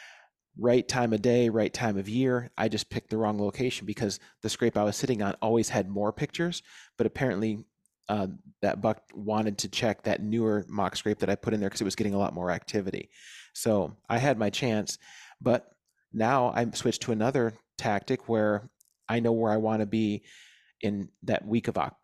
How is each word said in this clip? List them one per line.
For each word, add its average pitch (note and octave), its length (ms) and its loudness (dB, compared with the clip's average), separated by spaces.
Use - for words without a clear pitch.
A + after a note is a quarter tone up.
right A#2+ 280 4
time A#2+ 280 2
of G#2+ 80 0
day, A#2+ 280 4
right G#2+ 240 0
time G#2+ 240 -2
of F#2+ 120 -4
year, B2 480 0
I A2 100 0
just G#2+ 220 -4
picked - 200 -8
the A2 80 -2
wrong G#2+ 220 0
location G#2 460 -2
because G2+ 340 -4
the G#2+ 80 -4
scrape - 280 0
I G#2 60 4
was G#2 120 0
sitting B2 260 0
on G2+ 200 0
always A2+ 280 2
had G2 200 0
more G#2 240 0
pictures, E3+ 480 -4
but A2+ 100 2
apparently, G#2+ 580 -2
uh, G2+ 200 -2
that G2+ 200 0
buck A2 200 0
wanted G#2+ 460 -2
to G2 100 -6
check - 340 -2
that - 180 0
newer G#2+ 460 0
mock G2 280 -2
scrape - 240 -2
that G2+ 100 0
I G2+ 60 2
put A2 180 -2
in G#2+ 60 0
there G2 100 0
'cause - 120 -6
it A2 40 0
was F#2+ 100 -2
getting G#2 180 0
a G2+ 60 2
lot G2 140 0
more F2+ 180 -2
activity. - 580 -4
So G#2 440 0
I A#2 100 2
had C3 180 2
my G#2+ 120 0
chance, G#2+ 480 -2
but B2 300 0
now B2 420 2
I'm A#2 160 2
switched - 300 -2
to B2 100 -2
another A#2 420 2
tactic A2 520 -2
where G#2+ 400 2
I A#2 100 2
know A#2 140 4
where A2+ 180 2
I G#2+ 60 2
wanna A2 280 0
be G#2 380 0
in G2+ 280 -4
that G2+ 220 0
week A2 220 0
of A2+ 100 -2
Oc-, - 260 -2